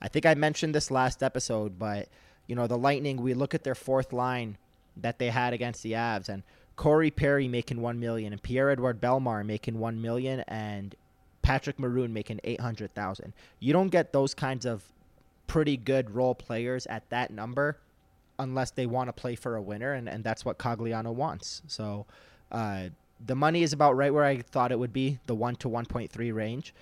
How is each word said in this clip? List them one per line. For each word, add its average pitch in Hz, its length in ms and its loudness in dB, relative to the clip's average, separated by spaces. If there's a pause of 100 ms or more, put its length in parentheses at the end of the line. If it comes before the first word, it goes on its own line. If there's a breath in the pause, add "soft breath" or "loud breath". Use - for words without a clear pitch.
I 98 60 -6
think 156 180 0
I 160 80 10
mentioned 151 400 2
this 143 160 0
last 127 320 2
episode, 107 560 -2
but, 104 300 -4 (400 soft breath)
you 120 80 -4
know, 120 100 2
the 120 120 0
Lightning, 139 400 2
we 127 160 0
look 135 200 0
at 156 80 -2
their 131 140 -2
fourth 131 360 0
line 123 460 -2 (380)
that 117 240 -4
they 120 100 2
had 123 220 2
against 120 320 -4
the 113 80 -4
Avs, 110 360 -2
and 98 140 -8 (320 soft breath)
Corey 156 380 4
Perry 139 340 2
making 120 340 -2
one 120 200 -4
million, 113 320 -4
and 101 100 -10
Pierre-Edouard 127 580 2
Bellemare 120 460 2
making 107 320 -4
one 113 240 -2
million, 127 460 -2
and 104 480 -8 (460)
Patrick 139 360 0
Maroon 123 340 0
making 107 300 -6
eight - 180 -4
hundred 110 320 -6
thousand. 101 400 -6 (280 soft breath)
You 143 120 2
don't 185 180 4
get 170 220 4
those 135 220 4
kinds 131 320 -4
of 113 160 -2 (640)
pretty 147 300 2
good 123 340 2
role 127 240 2
players 123 520 -4
at - 240 -8
that 120 200 -2
number 123 480 -2 (640)
unless 131 320 -2
they 127 140 -2
wanna 123 260 -2
play 120 240 -6
for 117 180 -4
a 107 80 -4
winner, 107 300 -4
and, 120 160 -6
and 107 160 -8
that's 113 200 -2
what 120 140 -2
Cogliano 117 560 -2
wants. - 540 -6
So, 104 380 -8 (440 soft breath)
uh, 98 380 -4 (360)
the 127 100 -2
money 160 280 4
is 147 100 4
about 143 240 6
right 139 160 4
where 147 120 6
I 135 180 4
thought 127 300 2
it 113 60 2
would 120 140 -2
be, 135 340 0
the 120 80 0
one 120 220 -2
to - 120 -6
one 117 180 -2
point - 240 -6
three 117 220 -4
range. 110 500 -4